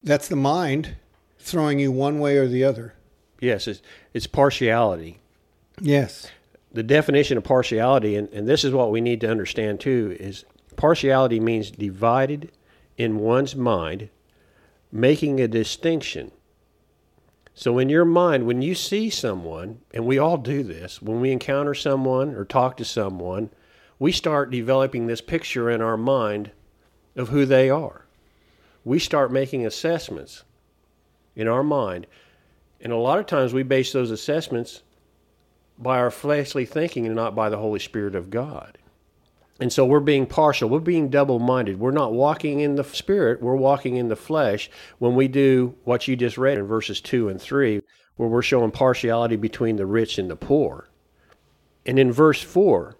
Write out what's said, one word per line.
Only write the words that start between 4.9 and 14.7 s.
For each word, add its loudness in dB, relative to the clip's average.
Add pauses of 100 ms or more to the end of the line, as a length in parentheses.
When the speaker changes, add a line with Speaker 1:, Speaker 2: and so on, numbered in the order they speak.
Speaker 1:
Yes. 0 (460)
Speaker 2:
The -4
definition 2
of -4
partiality, 2
and, -4
and -6
this 2
is 0
what 2
we 0
need 0
to 0
understand -4
too, -2
is -12 (320)
partiality 4
means -2
divided -2 (460)
in -2
one's 0
mind, -2 (800)